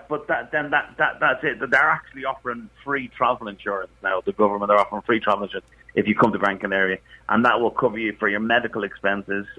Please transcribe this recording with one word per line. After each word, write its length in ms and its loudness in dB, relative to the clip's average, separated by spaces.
but 200 -6
that, 240 -4
then 180 -2
that, 260 -2
that, 240 -2
that's 240 2
it. 140 -2
They're 200 4
actually 340 -4
offering 460 -8
free 260 -6
travel 400 -2
insurance 420 -6
now. 200 -2
The 100 -2
government 380 2
are 80 6
offering 240 0
free 180 0
travel 240 0
insurance 220 -10
if 120 2
you 80 2
come 180 4
to 60 -2
Gran 200 0
Canaria, 380 0
and 160 4
that 160 4
will 120 2
cover 260 0
you 200 -2
for 100 0
your 120 0
medical 440 0
expenses, 600 -4